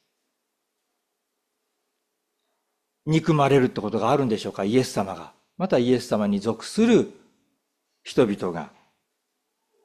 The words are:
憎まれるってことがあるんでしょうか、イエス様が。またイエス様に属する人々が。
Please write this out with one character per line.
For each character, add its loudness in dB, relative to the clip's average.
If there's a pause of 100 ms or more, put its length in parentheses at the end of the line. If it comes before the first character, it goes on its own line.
(3000)
憎 2
ま 4
れ 6
る 4
っ 0
て -8
こ -6
と -2
が 0
あ 2
る 0
ん -2
で 0
し -8
ょ -6
う -12
か、 -6
イ 2
エ 4
ス -8
様 -6
が。 -18 (240)
ま -6
た 0
イ 2
エ 2
ス -10
様 0
に 0
属 -4
す 0
る 4 (920)
人 0
々 -4
が。 -10 (1120)